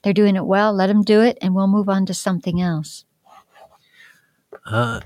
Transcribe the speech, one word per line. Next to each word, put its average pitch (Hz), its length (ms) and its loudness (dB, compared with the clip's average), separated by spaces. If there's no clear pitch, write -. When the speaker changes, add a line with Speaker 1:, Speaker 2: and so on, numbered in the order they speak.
Speaker 1:
They're 202 100 0
doing 202 240 2
it 185 100 -2
well, 208 280 2
let 190 140 0
them 208 160 2
do 214 180 4
it, 233 200 2
and 185 140 -2
we'll 196 120 0
move 196 200 2
on 190 200 0
to 185 60 -8
something 175 460 -4
else. 165 460 -6
Speaker 2:
Uh, 117 400 -4